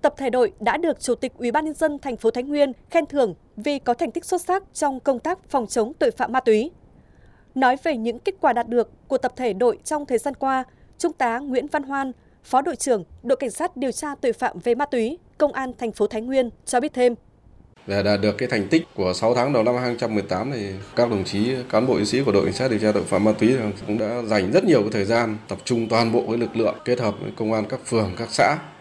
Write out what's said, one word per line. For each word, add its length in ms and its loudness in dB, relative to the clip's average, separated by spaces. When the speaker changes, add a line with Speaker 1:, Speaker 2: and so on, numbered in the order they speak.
Speaker 1:
tập 160 2
thể 120 -4
đội 300 2
đã 180 -2
được 220 -2
Chủ 160 -2
tịch 220 -6
Ủy 140 -2
ban 140 0
Nhân 80 -4
dân 260 -2
thành 180 -8
phố 140 2
Thái 120 -4
Nguyên 280 0
khen 160 2
thưởng 280 0
vì 240 -2
có 140 0
thành 180 -2
tích 140 -6
xuất 160 -2
sắc 220 -2
trong 260 -2
công 200 0
tác 200 -6
phòng 180 -2
chống 260 -2
tội 180 0
phạm 200 -4
ma 80 2
túy. 320 2
Nói 280 4
về 140 0
những 220 -4
kết 220 -4
quả 120 4
đạt 140 -2
được 220 0
của 100 0
tập 180 -2
thể 180 -2
đội 300 2
trong 220 -4
thời 120 -2
gian 160 -2
qua, 300 -2
Trung 160 -2
tá 260 -2
Nguyễn 280 -2
Văn 160 -2
Hoan, 280 -4
Phó 180 2
đội 140 -2
trưởng 280 0
đội 120 2
cảnh 160 -6
sát 260 -6
điều 140 -2
tra 300 -6
tội 120 0
phạm 260 -4
về 160 0
ma 100 -2
túy, 320 -2
công 160 2
an 240 -6
thành 140 -6
phố 160 0
Thái 140 -4
Nguyên 280 0
cho 140 2
biết 140 -2
thêm. 220 4
Speaker 2:
Để 160 0
đạt 180 2
được 160 2
cái 120 -4
thành 180 0
tích 160 4
của 180 0
sáu 220 2
tháng 180 2
đầu 100 4
năm 120 4
hai 80 -2
nghìn 100 -2
không 60 -6
trăm 140 -2
mười 100 0
tám 280 -2
thì 200 -6
các 140 4
đồng 140 0
chí 320 0
cán 180 2
bộ 100 4
chiến 80 2
sĩ 180 0
của 80 2
đội 140 4
cảnh 80 0
sát 180 0
điều 80 2
tra 120 2
tội 120 2
phạm 200 0
ma 160 6
túy 160 4
cũng 100 0
đã 280 -2
dành 260 0
rất 120 4
nhiều 180 4
cái 100 0
thời 140 0
gian 320 0
tập 160 -6
trung 260 0
toàn 220 4
bộ 160 2
cái 100 -2
lực 180 -4
lượng 200 2
kết 140 0
hợp 220 -2
với 140 -8
công 180 -2
an 160 0
các 160 -6
phường, 320 0
các 140 -8
xã 280 2